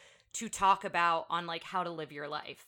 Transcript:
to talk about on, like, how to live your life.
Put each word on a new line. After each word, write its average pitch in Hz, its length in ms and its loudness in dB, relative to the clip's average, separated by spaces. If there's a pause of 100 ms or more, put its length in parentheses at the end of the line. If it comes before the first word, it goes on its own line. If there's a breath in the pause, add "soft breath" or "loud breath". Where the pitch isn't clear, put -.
(320 soft breath)
to 226 160 -8
talk 190 360 4
about 170 460 2
on, 170 160 0
like, 165 160 -6
how 185 220 -2
to 170 60 -4
live 156 200 -8
your 147 160 -8
life. 147 420 -8